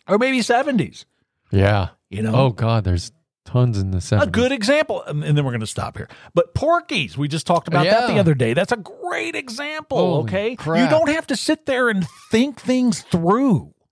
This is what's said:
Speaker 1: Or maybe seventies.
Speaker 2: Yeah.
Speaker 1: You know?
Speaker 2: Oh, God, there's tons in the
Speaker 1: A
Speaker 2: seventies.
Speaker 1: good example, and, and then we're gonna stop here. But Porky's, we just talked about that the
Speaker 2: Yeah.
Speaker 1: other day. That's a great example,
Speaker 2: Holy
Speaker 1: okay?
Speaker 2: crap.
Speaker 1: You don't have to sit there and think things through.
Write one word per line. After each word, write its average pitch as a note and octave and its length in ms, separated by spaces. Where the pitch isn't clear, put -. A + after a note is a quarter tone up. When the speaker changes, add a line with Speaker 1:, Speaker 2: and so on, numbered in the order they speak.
Speaker 1:
Or G3 100
maybe B3+ 240
seventies. A#3+ 640
Speaker 2:
Yeah. G2 400
Speaker 1:
You G2 140
know? A2 120
Speaker 2:
Oh, C3 140
God, A2+ 340
there's F2+ 300
tons A#2+ 320
in G2 140
the F#2 80
Speaker 1:
A - 20
Speaker 2:
seventies. - 320
Speaker 1:
good B3 180
example, C4+ 520
and, D3+ 200
and D3+ 140
then C#3+ 80
we're B2 80
gonna A2 120
stop F#2+ 300
here. - 140
But E3+ 200
Porky's, D4 640
we C#3+ 120
just D#3 180
talked E3+ 220
about D#3+ 160
that A#3 220
the G#3 80
Speaker 2:
Yeah. - 40
Speaker 1:
other E3 160
day. A#2 180
That's D#3+ 200
a A#3+ 40
great E4 580
example, C#4+ 640
Speaker 2:
Holy F3 260
Speaker 1:
okay? G3+ 340
Speaker 2:
crap. D#3+ 260
Speaker 1:
You C4 60
don't D#4 200
have D#4+ 180
to B3+ 100
sit - 280
there B3+ 220
and F#3+ 180
think A#3+ 300
things B3+ 440
through. F#3 720